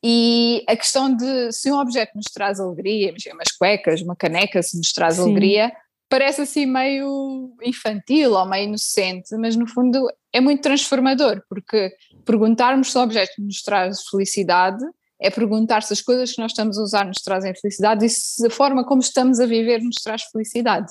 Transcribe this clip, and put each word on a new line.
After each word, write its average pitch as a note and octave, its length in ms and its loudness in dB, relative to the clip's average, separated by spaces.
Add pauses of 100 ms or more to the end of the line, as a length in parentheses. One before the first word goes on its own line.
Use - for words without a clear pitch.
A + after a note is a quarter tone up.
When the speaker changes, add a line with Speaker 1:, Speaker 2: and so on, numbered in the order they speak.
Speaker 1:
E A#3 640 2
a A3+ 100 2
questão C4+ 360 0
de B3 380 -2
se - 200 -4
um C#4+ 60 2
objeto B3 380 -2
nos G#3+ 180 -10
traz G3+ 260 -4
alegria, F#3+ 500 -4
imagina - 260 -14
umas E3 160 -6
cuecas, F#3 500 2
uma F3 140 -6
caneca, F3+ 480 0
se - 140 -6
nos E3 160 -2
traz E3 220 2
Speaker 2:
Sim. F3+ 80 0
Speaker 1:
alegria, G#3 500 4 (360)
parece C#4 320 2
assim C#4+ 240 -2
meio C4+ 960 -4
infantil A#3+ 720 0
ou F#3+ 140 2
meio G3 220 -2
inocente, F#3 680 -4
mas A3+ 200 0
no A#3 100 0
fundo B3 400 2 (240)
é A#3+ 80 2
muito C#4 220 4
transformador, C4+ 880 2
porque G3 420 -2 (340)
perguntarmos A#3 680 2
se - 60 0
o B3 40 4
objeto A3 380 0
nos G3+ 220 -8
traz G3 480 -2
felicidade G3 760 0 (380)
é G3 80 2
perguntar A3 540 0
se - 80 -6
as G3+ 100 -2
coisas B3 300 0
que A#3 100 -8
nós A3+ 100 -6
estamos G#3+ 280 -4
a - 20 -2
usar G3+ 240 0
nos F#3 120 -8
trazem F#3+ 360 -4
felicidade G#3 520 0
e A3+ 40 4
se - 380 -2
a - 20 4
forma C4+ 360 0
como C4 160 4
estamos B3+ 400 2
a B3+ 40 4
viver A3+ 360 0
nos A#3 200 -4
traz A3+ 300 -8
felicidade. A3 600 -2